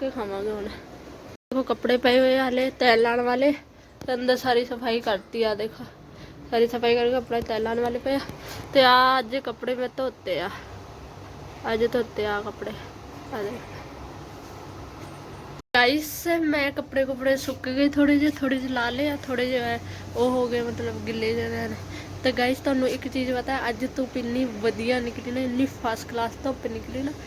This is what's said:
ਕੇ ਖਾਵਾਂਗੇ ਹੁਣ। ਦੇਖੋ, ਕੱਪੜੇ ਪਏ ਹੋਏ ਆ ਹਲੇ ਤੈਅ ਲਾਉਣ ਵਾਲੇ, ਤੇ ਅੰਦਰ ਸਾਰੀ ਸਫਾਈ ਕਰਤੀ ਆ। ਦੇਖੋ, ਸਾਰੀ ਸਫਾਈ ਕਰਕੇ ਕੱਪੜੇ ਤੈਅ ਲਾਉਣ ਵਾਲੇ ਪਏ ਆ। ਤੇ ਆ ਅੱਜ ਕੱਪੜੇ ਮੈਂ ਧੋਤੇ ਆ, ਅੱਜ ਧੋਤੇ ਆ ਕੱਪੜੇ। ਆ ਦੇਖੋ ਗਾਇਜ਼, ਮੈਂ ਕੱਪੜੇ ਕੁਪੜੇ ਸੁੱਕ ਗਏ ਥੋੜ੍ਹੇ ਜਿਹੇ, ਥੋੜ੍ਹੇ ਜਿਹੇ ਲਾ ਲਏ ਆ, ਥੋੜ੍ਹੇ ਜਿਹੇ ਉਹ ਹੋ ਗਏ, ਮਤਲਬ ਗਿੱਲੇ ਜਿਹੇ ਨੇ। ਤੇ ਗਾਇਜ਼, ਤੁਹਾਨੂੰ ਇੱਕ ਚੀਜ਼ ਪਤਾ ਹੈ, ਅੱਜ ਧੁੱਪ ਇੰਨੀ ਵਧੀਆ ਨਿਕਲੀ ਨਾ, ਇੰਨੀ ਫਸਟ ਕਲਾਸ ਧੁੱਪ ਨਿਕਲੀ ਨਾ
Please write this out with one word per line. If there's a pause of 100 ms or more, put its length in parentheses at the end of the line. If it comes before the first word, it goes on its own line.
ਕੇ
ਖਾਵਾਂਗੇ
ਹੁਣ।
ਦੇਖੋ,
ਕੱਪੜੇ
ਪਏ
ਹੋਏ
ਆ
ਹਲੇ
ਤੈਅ
ਲਾਉਣ
ਵਾਲੇ, (540)
ਤੇ
ਅੰਦਰ
ਸਾਰੀ
ਸਫਾਈ
ਕਰਤੀ
ਆ।
ਦੇਖੋ, (680)
ਸਾਰੀ
ਸਫਾਈ
ਕਰਕੇ
ਕੱਪੜੇ
ਤੈਅ
ਲਾਉਣ
ਵਾਲੇ
ਪਏ
ਆ। (540)
ਤੇ
ਆ
ਅੱਜ
ਕੱਪੜੇ
ਮੈਂ
ਧੋਤੇ
ਆ, (1200)
ਅੱਜ
ਧੋਤੇ
ਆ
ਕੱਪੜੇ। (640)
ਆ
ਦੇਖੋ (2250)
ਗਾਇਜ਼,
ਮੈਂ
ਕੱਪੜੇ
ਕੁਪੜੇ
ਸੁੱਕ
ਗਏ
ਥੋੜ੍ਹੇ
ਜਿਹੇ,
ਥੋੜ੍ਹੇ
ਜਿਹੇ
ਲਾ
ਲਏ
ਆ, (100)
ਥੋੜ੍ਹੇ
ਜਿਹੇ (380)
ਉਹ
ਹੋ
ਗਏ,
ਮਤਲਬ
ਗਿੱਲੇ
ਜਿਹੇ
ਨੇ। (480)
ਤੇ
ਗਾਇਜ਼,
ਤੁਹਾਨੂੰ
ਇੱਕ
ਚੀਜ਼
ਪਤਾ
ਹੈ,
ਅੱਜ (100)
ਧੁੱਪ
ਇੰਨੀ
ਵਧੀਆ
ਨਿਕਲੀ
ਨਾ,
ਇੰਨੀ
ਫਸਟ
ਕਲਾਸ (120)
ਧੁੱਪ
ਨਿਕਲੀ
ਨਾ (140)